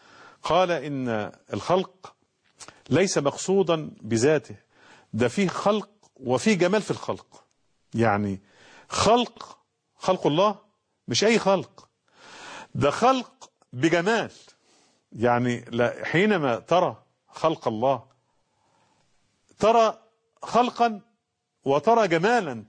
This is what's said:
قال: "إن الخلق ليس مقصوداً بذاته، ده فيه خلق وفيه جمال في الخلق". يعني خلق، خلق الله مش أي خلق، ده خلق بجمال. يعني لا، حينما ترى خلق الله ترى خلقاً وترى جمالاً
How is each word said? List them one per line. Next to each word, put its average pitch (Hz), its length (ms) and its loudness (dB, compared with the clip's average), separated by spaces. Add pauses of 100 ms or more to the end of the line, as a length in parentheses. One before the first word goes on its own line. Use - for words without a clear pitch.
(440)
قال: 175 280 0
"إن 127 600 -4 (220)
الخلق - 600 -4 (760)
ليس 170 280 0
مقصوداً 160 760 -2 (100)
بذاته، 113 540 0 (580)
ده 117 140 0
فيه 190 200 -2
خلق 202 420 -2 (260)
وفيه 127 380 0
جمال 180 280 2
في - 100 -6
الخلق". - 520 -10 (500)
يعني 104 480 0 (480)
خلق، - 680 0 (400)
خلق 185 300 -2
الله 190 280 2 (520)
مش 131 160 -2
أي 220 160 4
خلق، - 500 -2 (840)
ده 135 160 2
خلق - 600 0 (220)
بجمال. 170 580 0 (840)
يعني 120 560 0
لا، 117 360 -2
حينما 160 540 0
ترى 165 440 -2 (260)
خلق - 380 -4
الله 120 440 -2 (1500)
ترى 220 400 4 (420)
خلقاً 226 600 0 (640)
وترى 196 420 2
جمالاً 165 600 0